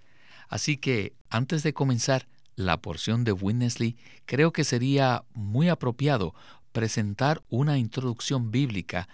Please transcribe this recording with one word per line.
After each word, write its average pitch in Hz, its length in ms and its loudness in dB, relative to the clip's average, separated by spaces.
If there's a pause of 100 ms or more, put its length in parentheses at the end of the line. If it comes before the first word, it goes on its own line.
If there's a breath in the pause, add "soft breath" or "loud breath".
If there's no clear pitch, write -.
(500 soft breath)
Así 135 280 -2
que, 110 360 -2 (160)
antes 131 320 0
de 151 120 0
comenzar 131 540 0 (280)
la 90 260 0
porción 110 420 -2
de 110 100 2
Witness 113 460 -2
Lee, 117 180 -2 (280 soft breath)
creo 151 260 2
que 156 120 -2
sería 131 720 2
muy 113 360 0
apropiado 127 640 0 (380 soft breath)
presentar 113 800 0
una 143 280 2
introducción 123 720 -2
bíblica 107 640 -2